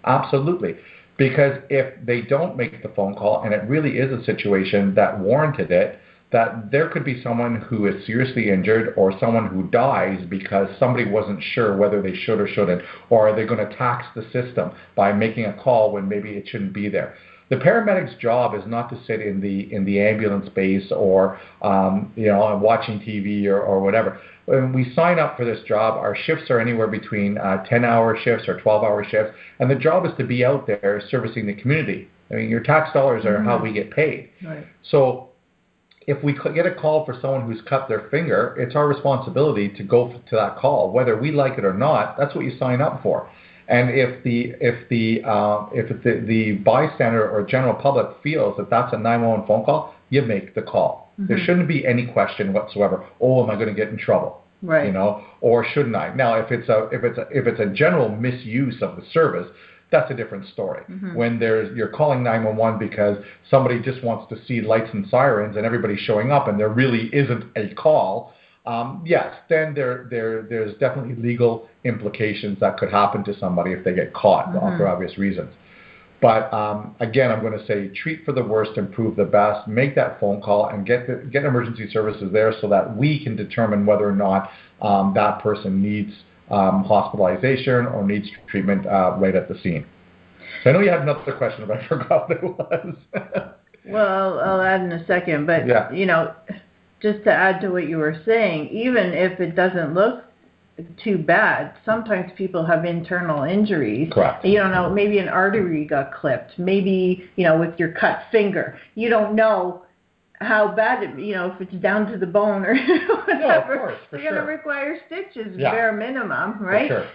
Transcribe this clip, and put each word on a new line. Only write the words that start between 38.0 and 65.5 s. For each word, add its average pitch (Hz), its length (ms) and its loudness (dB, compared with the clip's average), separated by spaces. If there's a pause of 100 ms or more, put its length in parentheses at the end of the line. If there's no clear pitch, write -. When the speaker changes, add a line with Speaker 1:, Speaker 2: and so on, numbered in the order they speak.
Speaker 1:
finger, 123 480 0
it's 120 180 -4
our 147 120 4
responsibility 131 840 0
to 104 140 -12
go 120 280 2
f-, - 180 -18
to 117 80 -2
that 101 200 0
call, 131 340 2
whether 117 260 2
we 143 140 -4
like 135 260 0
it 104 80 -4
or 95 80 2
not. 117 440 0
That's 139 180 -2
what 147 100 -4
you 131 120 -6
sign 127 240 0
up 151 220 -2
for. - 260 -2 (400)
And 123 220 2
if 127 340 0
the, 120 340 0
if 120 300 -2
the, 113 360 2
uh, 104 460 0
if 120 160 -4 (160)
the, 120 240 2
the 110 240 2 (140)
bystander 117 640 2
or 107 120 0
general 127 300 0
public 127 340 0 (140)
feels 143 360 -2
that 98 120 -8
that's 120 220 0
a 113 60 -4
nine 117 240 0
one 113 180 2
one - 80 -8
phone 110 160 2
call, - 320 -2 (140)
you 131 120 4
make 107 320 -4
the 107 80 -4
call. - 380 0 (180)
There 190 200 0
Speaker 2:
Mm-hmm. - 80 -2
Speaker 1:
shouldn't 175 220 2
be 139 180 -2
any 123 220 2
question 98 460 -2
whatsoever. 101 520 -2 (160)
"Oh, 127 220 4
am 110 80 0
I 104 40 -2
gonna 107 180 -2
get 104 160 -2
in 110 80 -8
trouble?" 82 440 0 (220)
Speaker 2:
Right. 156 240 2
Speaker 1:
You 98 40 -2
know, 98 320 0 (180)
or 117 220 4
shouldn't 120 320 -2
I? 85 200 -4
Now, 117 240 2
if 110 120 -4
it's - 180 -4
a, 110 220 2
if 120 120 -4
it's 117 160 -2
a, - 120 -8
if 131 160 0
it's 113 120 -2
a 107 80 0
general 139 420 2
misuse 120 720 -4
of 90 140 -6
the 90 80 -14 (100)
service, 90 340 2 (440)
that's 151 180 4
a 127 60 -6
different 107 320 -10
story. - 420 -6
Speaker 2:
Mm-hmm. 185 260 -10
Speaker 1:
When 117 240 0
there's, 110 380 0
you're 107 120 -2
calling 139 340 0
nine 113 200 0
one 110 140 -2
one 113 220 2
because 104 380 0 (320)
somebody 123 300 4
just 123 240 -6
wants 113 300 -4
to - 120 -14
see 120 160 -4
lights 110 320 2
and 98 160 -4
sirens 107 460 2